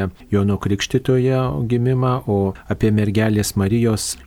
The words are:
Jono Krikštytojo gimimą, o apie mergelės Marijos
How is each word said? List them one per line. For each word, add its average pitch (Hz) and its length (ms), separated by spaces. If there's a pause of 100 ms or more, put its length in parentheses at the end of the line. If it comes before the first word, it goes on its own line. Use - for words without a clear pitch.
(300)
Jono 101 260
Krikštytojo 127 880 (260)
gimimą, 123 460 (140)
o 98 260 (180)
apie 110 200
mergelės 107 640
Marijos 110 600 (120)